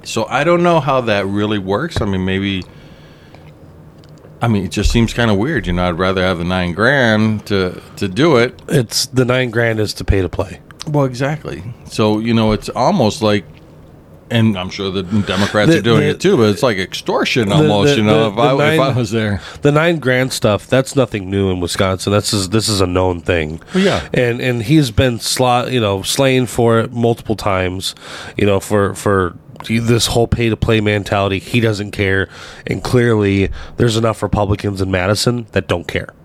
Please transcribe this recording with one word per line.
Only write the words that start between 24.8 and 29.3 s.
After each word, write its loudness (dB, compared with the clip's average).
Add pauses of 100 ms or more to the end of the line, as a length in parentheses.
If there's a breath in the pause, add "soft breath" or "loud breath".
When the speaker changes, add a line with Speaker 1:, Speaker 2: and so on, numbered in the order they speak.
Speaker 2:
been 0
sla-, 0
you 0
know, 0
slain 2
for 2
it -4
multiple 0
times, -2 (440 loud breath)
you 2
know, 2
for, 0
for 0 (320)